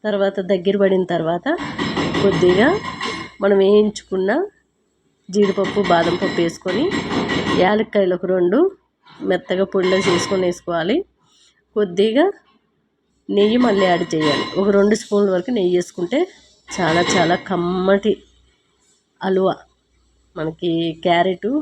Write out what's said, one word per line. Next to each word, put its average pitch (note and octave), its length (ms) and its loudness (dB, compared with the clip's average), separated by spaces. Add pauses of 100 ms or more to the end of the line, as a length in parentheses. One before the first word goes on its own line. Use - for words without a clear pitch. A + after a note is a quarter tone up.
తర్వాత G3 360 -2 (100)
దగ్గర G3 300 0
పడిన F#3+ 320 4
తర్వాత E3 340 -2 (760)
కొద్దిగా F#3 440 4 (760)
మనం G3+ 200 4
వేయించుకున్న G3+ 680 2 (1040)
జీడిపప్పు, G3 460 0 (120)
బాదం E3+ 280 2
పప్పు - 220 -4
వేసుకొని F#3 420 -4 (800)
యాలక్కాయలు G3+ 560 0
ఒక F#3 140 -8
రెండు F#3 260 2 (720)
మెత్తగా F#3 420 0
పొడిలో F#3 260 0 (100)
చేసుకొని F#3 400 0
వేసుకోవాలి. F3 480 -2 (800)
కొద్దిగా G#3+ 500 2 (1080)
నెయ్యి G#3+ 280 4
మళ్ళీ G3 240 2
యాడ్ F3 160 0 (100)
చేయాలి. D#3 300 0 (160)
ఒక G3 160 0
రెండు G#3 260 4
స్పూన్ల G3+ 320 0
వరకు F#3 240 -2
నెయ్యి F3+ 200 0
వేసుకుంటే F3+ 420 -4 (560)
చాలా E3+ 260 0 (120)
చాలా F3 240 2 (120)
కమ్మటి F#3 640 0 (1120)
హల్వా, F#3+ 320 0 (800)
మనకి D#3+ 360 -6 (340)
క్యారెట్ F3+ 440 0 (120)